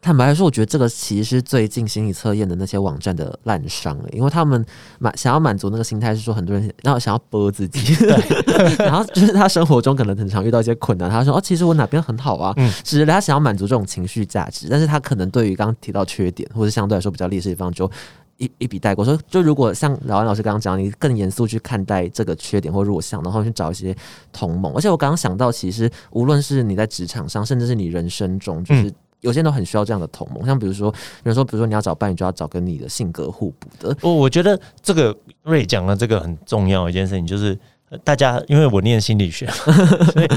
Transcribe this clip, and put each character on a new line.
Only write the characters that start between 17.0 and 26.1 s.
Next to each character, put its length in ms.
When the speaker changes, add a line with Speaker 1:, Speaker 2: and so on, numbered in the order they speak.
Speaker 1:
说 100
比 80
较 80
劣 140
势 80
的 80
地 20
方 140
就 180
一， 120
一 100
笔 100
带 160
过。 100
所 80
以 140
就 160
如 100
果 220
像 300
老 140
安 60
老 80
师 120
刚 100
刚 60
讲， 180
你 140
更 220
严 140
肃 160
去 140
看 260
待 260
这 140
个 120
缺 240
点 120
或 120
弱 180
项， 220
然 80
后 100
去 80
找 220
一 20
些 200
同 240
盟。 200
而 40
且 80
我 80
刚 140
刚 60
想 200
到， 140
其 220
实 180